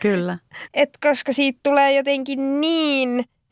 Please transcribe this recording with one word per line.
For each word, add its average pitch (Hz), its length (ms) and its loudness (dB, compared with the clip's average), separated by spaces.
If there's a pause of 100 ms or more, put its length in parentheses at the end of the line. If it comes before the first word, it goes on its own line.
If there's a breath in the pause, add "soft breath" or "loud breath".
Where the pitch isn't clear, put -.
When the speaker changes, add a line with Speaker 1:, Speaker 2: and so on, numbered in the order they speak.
Speaker 1:
Kyllä. 180 380 -2 (360 loud breath)
Speaker 2:
Et 285 160 2 (120)
koska 285 300 0
siitä 269 300 0
tulee 277 300 4
jotenkin 277 680 -2
niin 277 640 0 (280)